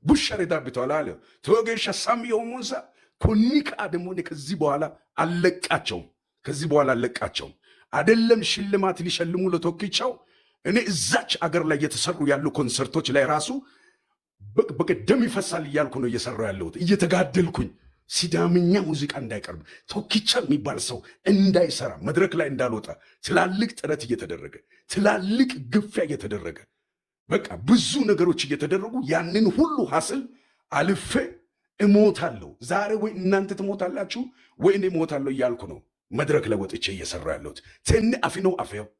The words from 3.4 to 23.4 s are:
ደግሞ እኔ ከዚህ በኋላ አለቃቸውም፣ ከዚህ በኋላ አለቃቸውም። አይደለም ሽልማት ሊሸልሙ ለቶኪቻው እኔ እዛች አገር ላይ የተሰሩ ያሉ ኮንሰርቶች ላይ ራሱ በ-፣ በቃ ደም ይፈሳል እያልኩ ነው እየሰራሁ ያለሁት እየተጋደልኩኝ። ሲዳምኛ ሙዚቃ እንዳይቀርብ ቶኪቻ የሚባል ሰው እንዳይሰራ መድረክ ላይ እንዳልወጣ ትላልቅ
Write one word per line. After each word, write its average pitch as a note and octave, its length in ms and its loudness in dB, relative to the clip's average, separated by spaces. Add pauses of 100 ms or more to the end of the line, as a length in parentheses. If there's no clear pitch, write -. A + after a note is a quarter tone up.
ደግሞ F3 220 -4
እኔ F#3 140 -6
ከዚህ D3+ 340 -8
በኋላ D3 260 0 (340)
አለቃቸውም፣ E3+ 880 -2 (400)
ከዚህ C#3 220 -6
በኋላ C#3+ 240 6
አለቃቸውም። A#2+ 640 -4 (400)
አይደለም A3+ 500 4
ሽልማት G3 560 0
ሊሸልሙ F3 500 -2
ለቶኪቻው F3 600 -2 (540)
እኔ G3+ 200 2
እዛች - 540 -2
አገር E3 260 0
ላይ D#3 140 2
የተሰሩ D3+ 380 -4 (100)
ያሉ C#3 240 2
ኮንሰርቶች C3+ 580 -2
ላይ C#3 160 4
ራሱ D3 240 -2 (920)
በ-፣ G#2 300 0
በቃ D3 180 -2 (120)
ደም A#3 200 4
ይፈሳል F#3 440 -2
እያልኩ C#3+ 300 -2
ነው B2+ 120 -2
እየሰራሁ A2+ 380 -4
ያለሁት F#2+ 320 -6
እየተጋደልኩኝ። F3 920 2 (400)
ሲዳምኛ F3 720 2
ሙዚቃ D3+ 340 -4
እንዳይቀርብ A2 440 -10 (280)
ቶኪቻ - 500 -2
የሚባል A3+ 420 -2
ሰው - 180 -6 (300)
እንዳይሰራ F#3+ 640 4 (100)
መድረክ F3 320 2
ላይ D#3+ 140 0
እንዳልወጣ B2 400 -4 (360)
ትላልቅ G3 520 0